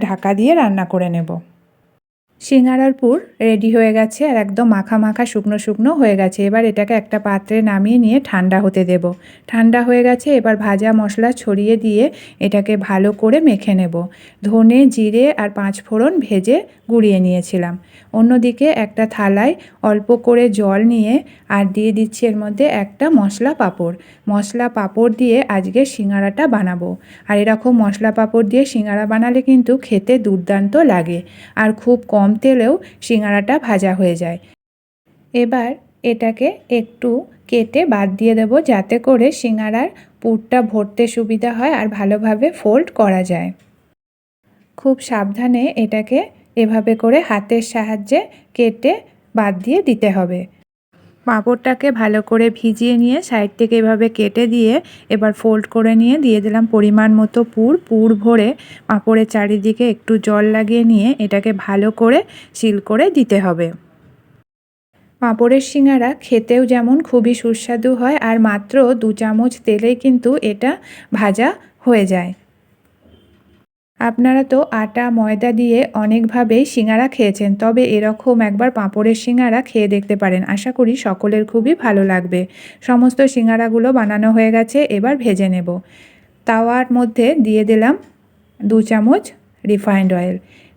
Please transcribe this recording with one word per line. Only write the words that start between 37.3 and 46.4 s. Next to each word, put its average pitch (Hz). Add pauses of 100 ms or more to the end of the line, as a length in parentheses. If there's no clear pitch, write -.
কেটে 226
বাদ 208
দিয়ে 220
দেব, 220 (200)
যাতে 202
করে 247
সিঙ্গারার 220 (300)
পুরটা 226
ভরতে 208
সুবিধা 226
হয় 233
আর 220
ভালোভাবে 214
ফোল্ড 220 (120)
করা 190
যায়। 175 (1300)
খুব 269
সাবধানে 233 (140)
এটাকে 220 (380)